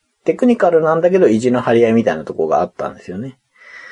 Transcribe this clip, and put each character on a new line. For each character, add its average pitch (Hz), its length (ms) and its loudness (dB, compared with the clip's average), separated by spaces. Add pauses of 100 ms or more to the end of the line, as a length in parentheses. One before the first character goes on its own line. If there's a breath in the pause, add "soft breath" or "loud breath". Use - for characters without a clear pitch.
(240)
テ 233 100 0
ク 247 120 -2
ニ 240 100 2
カ 185 140 2
ル 165 100 4
な 160 140 0
ん 165 60 -2
だ 175 100 -2
け 190 80 0
ど 165 100 4
意 110 120 2
地 123 100 0
の 123 100 0
張 120 140 0
り 117 120 4
合 110 40 2
い - 20 2
み 113 120 2
た 92 100 0
い - 20 -10
な 78 80 -12
と - 100 -10
こ 80 120 -2
が 76 140 0
あ 90 60 -2
っ - 60 -12
た - 160 -8
ん - 60 -12
で - 80 -20
す - 80 -18
よ 92 80 -10
ね。 127 200 -12 (540 loud breath)